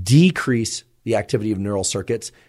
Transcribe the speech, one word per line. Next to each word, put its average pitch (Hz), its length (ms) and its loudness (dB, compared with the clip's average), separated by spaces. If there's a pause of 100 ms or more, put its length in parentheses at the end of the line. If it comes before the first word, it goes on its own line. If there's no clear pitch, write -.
decrease 127 800 2 (200)
the 113 120 0
activity 107 360 -2
of 98 80 -2
neural 98 240 -2
circuits 107 480 -6 (180)